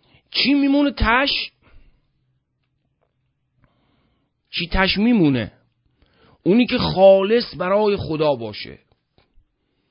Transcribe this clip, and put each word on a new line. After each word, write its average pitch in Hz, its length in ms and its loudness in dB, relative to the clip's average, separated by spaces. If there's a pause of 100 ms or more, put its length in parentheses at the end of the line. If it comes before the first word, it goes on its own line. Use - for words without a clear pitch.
(320)
چی 254 220 -2
میمونه 285 440 0
تش؟ 247 540 -2 (3000)
چی 170 200 -8
تش 190 260 0
میمونه؟ 170 540 0 (920)
اونی 233 220 2
که 254 120 -4
خالص 196 800 2
برای 202 400 -2
خدا 151 380 -2
باشه، 113 440 -12 (1120)